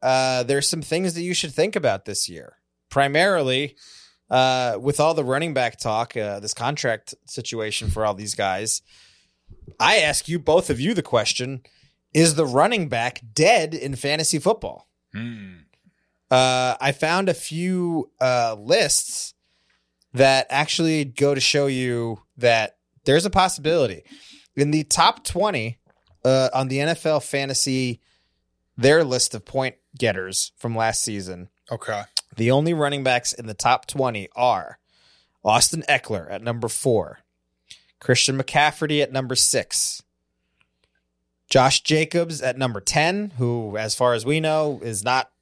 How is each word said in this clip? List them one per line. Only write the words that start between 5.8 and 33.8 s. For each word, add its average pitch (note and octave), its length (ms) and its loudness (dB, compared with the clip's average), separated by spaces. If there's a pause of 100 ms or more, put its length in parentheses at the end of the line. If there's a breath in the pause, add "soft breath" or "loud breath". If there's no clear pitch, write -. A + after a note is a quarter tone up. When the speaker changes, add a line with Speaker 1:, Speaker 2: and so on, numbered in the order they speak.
Speaker 1:
uh, G#2 240 -6
this G#2 140 -8
contract A#2+ 600 -4 (120)
situation A2 600 -8
for A2 160 -2
all G#2 100 0
these G2+ 200 -8
guys, G2 480 -4 (960 soft breath)
I G#3 220 4
ask D3+ 280 0
you, E3 120 -2
both D#3 280 2
of B2 120 -2
you, F#3 120 0
the F#3 100 -2
question, B2 600 -2 (500 soft breath)
is D#3+ 220 6
the D#3 120 2
running D#3+ 420 2
back A#2+ 320 -4 (120)
dead D#3+ 420 4
in C3+ 200 -6
fantasy D3+ 460 -2
football? E2 480 -2 (260)
Speaker 2:
Hmm. G2+ 440 -12 (720)
Speaker 1:
Uh, B2+ 480 2
I C#3 100 0
found F3 380 0
a E3+ 60 2
few, F3 760 -4 (100)
uh, A#2+ 380 0
lists - 760 0 (800)
that C3+ 360 4
actually D3+ 540 0
go C#3+ 280 0
to C3+ 80 0
show C#3+ 280 2
you A#2+ 540 -4 (160)
that A#2 380 2 (280)
there's D#3+ 220 4
a G3 40 -4
possibility. D#3 720 0 (540 loud breath)
In D3 140 2
the D3+ 140 2
top - 400 2
twenty, D3+ 540 -4 (460)
uh, C3 300 4
on C3 140 -2
the C3+ 120 -4
N D3 80 0
F E3 160 -2
L D#3 160 2
Fantasy, C3 800 -4 (800)
their D3+ 260 6
list B2+ 300 -2
of G#2+ 100 -10
point C3 300 -4 (240)
getters F#2+ 580 -2
from A#2 180 -6
last A2+ 280 0
season, F#2 480 -8 (200)
Speaker 2:
Okay. G#2+ 340 -8 (300)
Speaker 1:
the A2+ 160 0
only D3+ 220 2
running C#3+ 320 -2
backs B2 300 0
in A#2 120 -14
the A2 60 -10
top B2 340 0